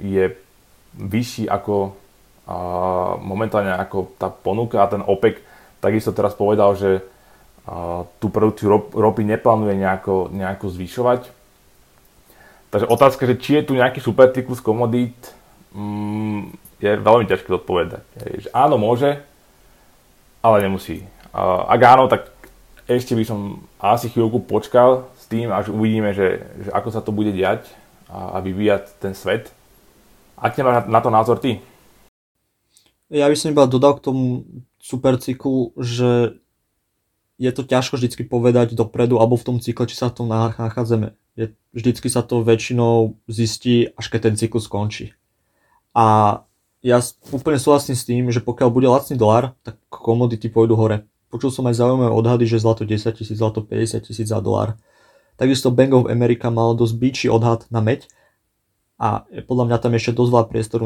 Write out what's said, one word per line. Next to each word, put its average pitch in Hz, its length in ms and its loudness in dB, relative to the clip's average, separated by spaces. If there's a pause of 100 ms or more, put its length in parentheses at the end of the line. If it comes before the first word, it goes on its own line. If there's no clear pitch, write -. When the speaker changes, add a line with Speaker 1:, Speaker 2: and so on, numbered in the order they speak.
Speaker 1:
je 95 320 0 (640)
vyšší 110 500 -6
ako, 101 480 -4 (560)
a, 87 60 -10 (640)
momentálne 95 560 -4
ako 95 400 -6
tá 95 160 -6
ponuka 110 500 -2
a 98 80 2
ten 101 140 -6
opec 101 340 0 (400)
takisto 110 320 -2
teraz 101 220 -2
povedal, 101 420 2
že, 95 300 0 (640)
a, 87 340 -8 (160)
tú 101 140 -4
produkciu 104 400 2
rop-, 104 240 0
ropy 110 320 2
neplánuje 107 480 2
nejako, 95 560 -2
nejako 98 400 -8
zvyšovať. 120 480 -2 (1500)
Takže 101 160 -2
otázka, 131 400 4
že 123 120 2
či 147 200 0
je 147 80 0
tu 139 80 -4
nejaký 127 240 2
supercyklus 127 640 2
komodít, 117 720 -2 (400)
mm, 104 800 -6 (240)
je 101 120 0 (120)
veľmi 110 240 4
ťažké 92 240 -4
zodpovedať. 90 560 -4 (160)
Hej, - 240 -12
že - 80 -16
áno, 147 240 4
môže, 123 440 0 (1200)
ale 107 200 4
nemusí. 95 440 -6 (280)
A, 92 360 -2
ak 120 120 4
áno, 127 240 8
tak - 240 0 (600)
ešte 123 240 -2
by 113 120 0
som 101 360 -8 (160)
asi 113 320 0
chvíľku 113 320 0
počkal 123 640 2 (120)
s - 120 -20
tým, 113 240 -4
až 104 160 -4
uvidíme, 110 440 0
že, 95 320 0 (200)
že 101 80 -8
ako - 160 -4
sa 107 120 -6
to 110 120 -6
bude 104 160 0
diať 95 360 -2 (440)
a, 92 240 -12
a 92 80 -6
vyvíjať 98 560 -2
ten 95 160 -8
svet. 104 400 -6 (840)
Aký 123 240 -2
máš 123 240 2
na, 113 120 2
na - 40 4
to 123 80 -2
názor 110 320 2
ty? 117 160 -2 (1500)
Speaker 2:
Ja 147 160 2
by 147 80 4
som 156 160 -2
iba 147 160 6
dodal 135 320 4
k - 80 -20
tomu 131 400 -2 (320)
supercyklu, 131 960 -4
že 120 640 -2 (960)
je 123 140 -2
to 131 160 -6
ťažko 127 320 -2
vždycky 120 240 -4
povedať 120 560 2
dopredu, 120 400 0
alebo 117 160 4
v 117 120 -2
tom 123 120 -2
cykle, 120 320 -4
či - 80 -14
sa 127 100 -2
v 120 140 -8
tom 117 80 -4
nach-, 113 260 -2
nachádzame. 113 640 -4 (200)
Je, 113 140 -6 (200)
vždycky 120 380 -2
sa 120 160 -2
to 120 160 -2
väčšinou 117 760 2 (140)
zistí, 117 640 0
až - 160 -12
keď 110 200 0
ten 104 60 0
cyklus 113 300 -4
skončí. 107 480 -8 (800)
A 107 440 4 (440)
ja 123 180 4
s-, - 160 -6 (140)
úplne 143 300 -2
súhlasím 143 360 2
s - 80 -8
tým, 123 240 -2
že 117 140 -2
pokiaľ 123 260 0
bude 127 220 2
lacný 135 260 0
dolár, 120 460 2
tak - 160 -18 (100)
komodity 117 600 -2
pôjdu 113 240 4
hore. 107 320 0 (260)
Počul 127 220 -4
som 131 120 -4
aj 120 120 0
zaujímavé 123 320 2
odhady, 117 360 2
že 110 160 0
zlato 113 200 0
desať 107 400 -4
tisíc, 110 160 -10
zlato 107 240 -2
päťdesiat 110 440 -4
tisíc 110 240 -8
za 104 120 -4
dolár. 104 320 -2 (640)
Takisto 131 320 0
Bank 131 240 2
of 123 160 4
America 120 400 0
mal 117 240 2
dosť 117 240 0
býčí 127 320 -2
odhad 113 340 2 (100)
na 113 80 0
meď 120 280 -2 (880)
a 107 260 -2 (240)
podľa 123 220 0
mňa 117 100 2
tam 120 160 0
ešte 113 160 -2
dosť 120 180 0
veľa 117 200 4
priestoru 113 360 -4